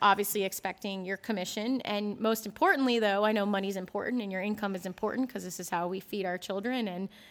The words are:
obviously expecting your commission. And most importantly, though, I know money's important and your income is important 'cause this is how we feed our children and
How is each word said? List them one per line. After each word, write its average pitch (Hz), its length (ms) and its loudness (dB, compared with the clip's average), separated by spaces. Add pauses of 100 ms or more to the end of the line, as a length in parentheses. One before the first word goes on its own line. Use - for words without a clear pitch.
obviously 202 400 4
expecting 190 600 -4
your 185 140 -4
commission. 220 640 -2
And 208 380 -2
most 220 260 0
importantly, 269 540 4
though, 202 260 4
I 214 60 6
know 214 120 2
money's 196 320 0
important 208 460 -2
and 196 100 -4
your 185 100 -2
income 208 340 -2
is 185 100 -6
important 220 480 -2
'cause 190 100 -6
this 180 160 -8
is 180 100 -10
how 175 180 0
we 185 120 -4
feed 190 280 -4
our 180 100 -2
children 220 500 -2
and 185 220 -6 (220)